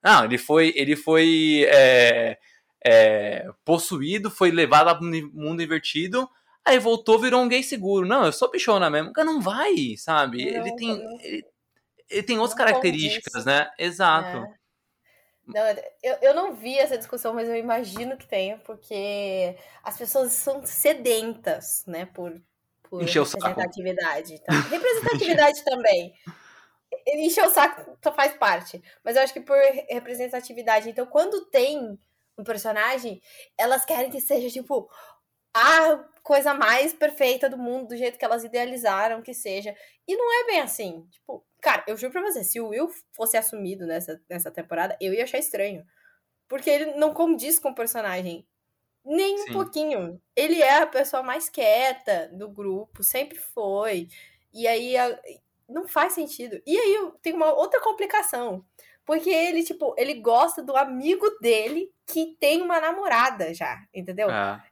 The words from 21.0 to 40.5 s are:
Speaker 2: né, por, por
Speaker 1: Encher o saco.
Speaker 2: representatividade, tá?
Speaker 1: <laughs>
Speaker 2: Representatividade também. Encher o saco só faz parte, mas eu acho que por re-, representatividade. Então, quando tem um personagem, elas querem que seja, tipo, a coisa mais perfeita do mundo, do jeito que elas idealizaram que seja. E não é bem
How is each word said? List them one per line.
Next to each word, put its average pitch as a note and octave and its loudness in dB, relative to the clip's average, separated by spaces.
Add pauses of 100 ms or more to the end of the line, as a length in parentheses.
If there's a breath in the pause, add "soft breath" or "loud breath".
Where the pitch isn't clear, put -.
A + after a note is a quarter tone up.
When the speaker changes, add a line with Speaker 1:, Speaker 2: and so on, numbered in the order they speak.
Speaker 2:
né, F3 -10
por, F3 -14 (440)
por F3+ -10
Speaker 1:
Encher D#3+ 0
o C#3 2
saco. - -6
Speaker 2:
representatividade, F3 -4
tá? D#3 -2
Speaker 1:
<laughs> - 0
Speaker 2:
Representatividade E4+ 2
também. A3 2 (960 loud breath)
Encher D#4 2
o - 4
saco - 0
só D4+ 0
faz C#4+ 2
parte, F3+ -2 (220 soft breath)
mas A#3 -4
eu C4+ 6
acho C4 -2
que - -12
por C#4 2
re-, C#4 4
representatividade. A#3+ -4
Então, B3 -6
quando F#4 0
tem C4 0 (380)
um G#3 -16
personagem, A3 -4 (360 soft breath)
elas B3+ 0
querem C4 -2
que C#4 -10
seja, B3+ -2
tipo, B3+ -6 (640 loud breath)
a D#4 6 (260)
coisa C#4+ 2
mais C4 2
perfeita C4+ 0
do C4 -8
mundo, B3 -8
do A#3+ -10
jeito A#3+ -4
que - -6
elas A3+ -2
idealizaram A3+ -2
que A#3+ -16
seja. G3+ -8 (320 soft breath)
E F#4+ -2
não A#4+ 0
é A#4+ -2
bem G4 0